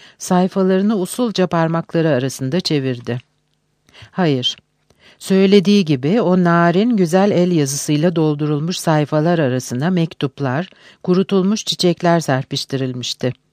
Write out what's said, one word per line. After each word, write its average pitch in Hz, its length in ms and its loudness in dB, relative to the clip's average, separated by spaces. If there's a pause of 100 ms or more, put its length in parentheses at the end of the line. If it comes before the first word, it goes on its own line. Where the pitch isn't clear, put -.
(180)
sayfalarını 190 760 0
usulca 185 500 -2
parmakları 165 640 0
arasında 135 520 -2
çevirdi. 127 580 -4 (920)
Hayır, 147 460 0 (640)
söylediği 196 680 4
gibi 151 360 0
o 180 240 2
narin, 170 520 2
güzel 190 340 2
el 180 220 2
yazısıyla 151 640 0
doldurulmuş 151 600 -2
sayfalar 156 600 0
arasına 127 520 -2
mektuplar, 151 760 -4 (340)
kurutulmuş 190 640 0
çiçekler 170 560 0
serpiştirilmişti. 131 1120 -4 (200)